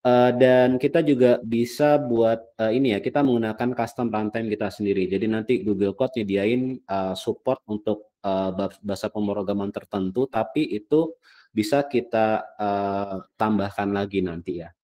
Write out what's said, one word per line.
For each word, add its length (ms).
Eh, 400
dan 400
kita 240
juga 400
bisa 560
buat, 400
eh, 160
ini 240
ya, 80
kita 160
menggunakan 560
custom 320
runtime 400
kita 240
sendiri. 320
Jadi 240
nanti 320
Google 320
Cloud 240
nyediain, 640
eh, 400
support 480
untuk, 560
eh, 240
ba-, 320
bahasa 320
pemrograman 560
tertentu, 560
tapi 480
itu 480
bisa 320
kita, 720
eh, 600
tambahkan 560
lagi 320
nanti 400
ya. 80